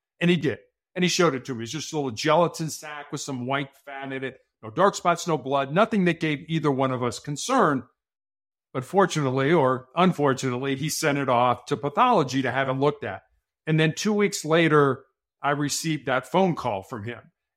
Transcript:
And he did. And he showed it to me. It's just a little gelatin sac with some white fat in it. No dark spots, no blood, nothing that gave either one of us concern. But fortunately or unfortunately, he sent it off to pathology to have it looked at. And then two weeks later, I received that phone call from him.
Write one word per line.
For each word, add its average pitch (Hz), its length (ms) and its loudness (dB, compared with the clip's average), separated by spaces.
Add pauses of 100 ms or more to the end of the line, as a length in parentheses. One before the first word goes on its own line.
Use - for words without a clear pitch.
(200)
And 170 100 2
he 180 60 4
did. 131 240 -2 (340)
And 180 100 -4
he 180 60 2
showed 165 260 2
it 123 100 -8
to 131 100 -8
me. 113 80 -8
It's 113 80 -10
just 151 220 -10
a - 20 -4
little 139 160 -2
gelatin 156 580 0
sac 147 440 -14
with 147 80 -6
some 123 260 -8
white 139 220 -4 (160)
fat 139 260 -12
in 131 140 -8
it. 127 140 -12 (220)
No 110 100 -14
dark 190 240 2
spots, - 300 -2
no 160 120 0
blood, 135 360 -2
nothing 202 320 2
that 165 140 2
gave 156 300 -2
either 156 200 0
one 131 220 2
of 123 100 -2
us 123 180 -2
concern. 151 640 0 (920)
But 131 100 -6
fortunately 143 720 2
or 127 420 2
unfortunately, 139 800 2
he 147 140 -4
sent 143 280 -2
it 135 120 -2
off 123 380 2
to 143 100 -2
pathology 147 640 0
to 127 100 0
have 135 160 0
it 135 60 0
looked 139 320 -2
at. 101 160 -8 (440)
And 156 140 2
then 160 160 2
two 214 180 -2
weeks 208 300 0
later, 151 640 4 (360)
I 139 100 0
received 147 560 -4
that 131 220 -2
phone 185 260 2
call 104 280 -4
from 107 220 -12
him. 117 140 -12 (380)